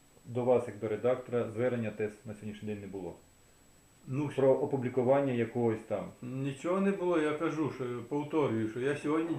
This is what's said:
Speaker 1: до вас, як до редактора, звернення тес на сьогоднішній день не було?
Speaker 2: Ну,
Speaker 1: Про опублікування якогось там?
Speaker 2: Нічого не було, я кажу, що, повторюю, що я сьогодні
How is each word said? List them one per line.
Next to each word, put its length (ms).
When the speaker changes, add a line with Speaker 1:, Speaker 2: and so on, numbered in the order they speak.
Speaker 1:
до 200
вас, 220
як 120
до 80
редактора, 640
звернення 400
тес 200
на 80
сьогоднішній 340
день 140
не 60
було? 280
Speaker 2:
Ну, 280
Speaker 1:
Про 180
опублікування 800
якогось 540
там? 180
Speaker 2:
Нічого 600
не 100
було, 280
я 140
кажу, 420
що, 100
повторюю, 600
що 100
я 180
сьогодні 420